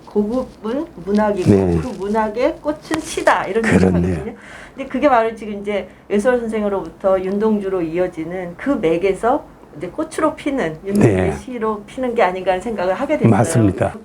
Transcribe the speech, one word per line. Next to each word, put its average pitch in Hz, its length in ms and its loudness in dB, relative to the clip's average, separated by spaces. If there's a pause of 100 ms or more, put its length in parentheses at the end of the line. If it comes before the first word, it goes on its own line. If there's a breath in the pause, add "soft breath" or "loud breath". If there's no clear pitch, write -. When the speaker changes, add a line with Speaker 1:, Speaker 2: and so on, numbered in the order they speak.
Speaker 1:
고급은 233 800 -2 (220)
문학이고 202 440 2
Speaker 2:
네. 90 300 4
Speaker 1:
그 - 60 -4 (120)
문학의 220 580 -2
꽃은 302 440 -4
시다, - 460 0
이런 214 160 -2
Speaker 2:
그렇네요. 214 240 4 (100)
Speaker 1:
얘기를 87 220 2
하거든요. 147 180 -10 (380 loud breath)
근데 269 160 -10
그게 269 180 2
바로 226 260 2
지금 208 280 -10
이제 202 260 -4 (200 loud breath)
외솔 240 320 2
선생으로부터 202 840 0
윤동주로 196 580 0
이어지는 175 800 -4
그 - 120 -2
맥에서 196 800 0 (280)
이제 262 100 -10
꽃으로 311 460 -2
피는, 202 500 -4
윤동주의 196 320 4
Speaker 2:
네. 87 160 2
Speaker 1:
시로 220 520 -6
피는 254 300 -4
게 196 80 2
아닌가 185 280 0
하는 185 100 0
생각을 190 320 -2
하게 277 240 -2
됐어요. 123 140 4
Speaker 2:
맞습니다. 98 640 2 (100)